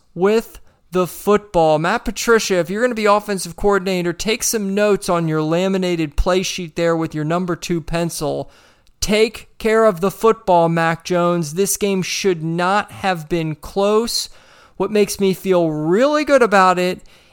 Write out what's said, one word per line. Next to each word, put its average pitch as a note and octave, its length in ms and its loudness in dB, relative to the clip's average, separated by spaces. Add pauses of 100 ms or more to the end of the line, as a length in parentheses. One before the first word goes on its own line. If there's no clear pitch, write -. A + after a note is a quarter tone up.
(140)
with G#3 460 0 (320)
the F3+ 140 0
football. E3+ 720 2
Matt F#3 260 -2
Patricia, A3 500 0
if E3+ 160 0
you're G#3 120 -4
gonna B3 120 0
be G#3+ 120 -2
offensive G3+ 500 0
coordinator, F#3 560 0
take E3+ 300 -4
some G3 320 -2
notes G3+ 340 0
on E3+ 200 0
your D#3 140 0
laminated F3 760 -2
play F#3 260 0
sheet F3+ 340 -8
there E3 200 2
with D#3+ 180 -4
your D3+ 100 -4
number F3 320 -2
two E3+ 240 -4
pencil. D#3 680 -4 (500)
Take G#3+ 580 0
care A3 260 2
of F#3+ 160 2
the F#3+ 100 0
football, F#3 580 2
Mac E3 360 0
Jones. F3 500 0
This G3 220 0
game G3 260 -2
should E3+ 400 -2
not F3+ 500 -2
have F3 360 -4
been D#3+ 260 -2
close. G#3+ 760 -2 (480)
What G3 120 -2
makes G#3 300 0
me F#3+ 140 2
feel F3 360 2
really G#3+ 540 2
good C4+ 180 2
about F#3 360 4
it F3+ 240 -4 (300)